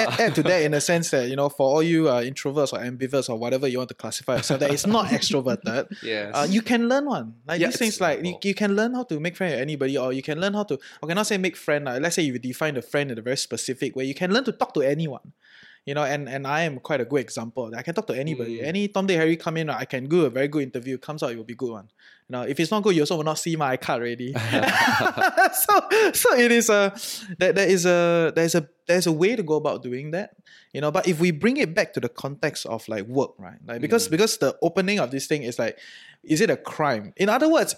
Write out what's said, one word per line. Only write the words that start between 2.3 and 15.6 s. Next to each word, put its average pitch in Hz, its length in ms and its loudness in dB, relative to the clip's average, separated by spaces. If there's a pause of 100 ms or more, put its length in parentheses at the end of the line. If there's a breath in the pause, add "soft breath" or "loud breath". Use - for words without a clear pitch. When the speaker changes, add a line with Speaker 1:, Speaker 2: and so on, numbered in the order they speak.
Speaker 1:
or 101 80 -4
ambiverts 127 480 -2
or 113 80 -2
whatever 131 300 -2
you 123 100 -2
want 127 100 -4
to - 60 -14
classify 117 420 -4
yourself, 135 240 0
that 143 140 2
is 143 120 -2
not 208 200 4
Speaker 2:
<laughs> 233 100 0
Speaker 1:
extroverted. 127 680 -2 (160)
Speaker 2:
Yes. 107 320 -6
Speaker 1:
Uh, 143 160 2
you 208 100 4
can 233 280 0
learn 277 180 2
one. 127 280 -6 (120)
Like, 165 140 -2
Speaker 2:
Yeah, 170 80 4
Speaker 1:
these 247 100 -4
things, 220 160 0
Speaker 2:
it's - 80 -6
Speaker 1:
like, 156 160 2
you, 175 160 -6
Speaker 2:
simple. - 160 -4
Speaker 1:
you 190 40 0
can 202 200 0
learn 226 240 0
how 247 60 -6
to 151 160 -4
make 175 160 -4
friends 180 180 -2
with 120 80 -2
anybody, 139 340 -2
or 127 160 0
you 135 100 -4
can 156 180 -6
learn 202 140 0
how 208 100 0
to, 170 140 -4 (260 loud breath)
okay, 160 100 -4
not 208 120 0
say 208 120 0
make 185 180 -2
friend, 147 300 0
lah. 123 160 -4
Let's 170 140 0
say 180 60 2
you 131 160 0
define 131 380 -2
a 120 60 -4
friend 143 300 -2
in 113 60 -8
a 107 40 -12
very 127 140 -2
specific 123 580 -4
way. 131 160 -4
You 135 40 -6
can 180 200 -2
learn 254 100 2
to 233 80 -2
talk - 220 -4
to 160 80 2
anyone. 143 500 -2 (540 soft breath)